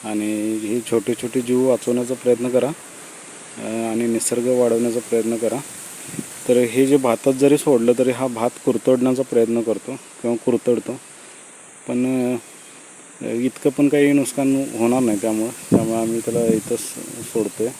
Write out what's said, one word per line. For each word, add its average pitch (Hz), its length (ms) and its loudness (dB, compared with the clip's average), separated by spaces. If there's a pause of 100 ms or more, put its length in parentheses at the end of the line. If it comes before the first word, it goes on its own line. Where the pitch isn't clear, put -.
आणि 107 580 -4
हे 107 180 -2 (120)
छोटे 117 220 0
छोटे 123 280 -4
जीव 127 280 2
वाचवण्याचा 123 440 0
प्रयत्न 123 360 0
करा, 123 180 2 (920)
अ, 113 340 -6
आणि 117 160 -2
निसर्ग 117 400 -2
वाढवण्याचा 120 520 2
प्रयत्न 113 360 0
करा. 113 240 -2 (880)
तर 123 100 6
हे 123 300 4
जे 143 100 6
भातात 131 360 2
जरी 139 240 4
सोडलं 123 400 4
तरी 127 140 2
हा 127 160 -2
भात 120 220 -2 (160)
कुरतडण्याचा 127 580 2
प्रयत्न 117 380 2
करतो 110 340 -4
किंवा - 400 -6
कुरतडतो, 117 580 0 (920)
पण, 127 460 0
अ, 120 40 -4 (880)
इतकं 120 440 -2
पण 143 180 2
काही 143 260 4
नुकसान 135 420 2 (220)
होणार 117 220 2
नाही 113 220 2
त्यामुळं, 110 280 -2
त्यामुळे 113 520 0
आम्ही 113 180 -2
त्याला 117 260 -2
इथंच 113 340 0 (460)
सोडतोय. 110 420 -4 (120)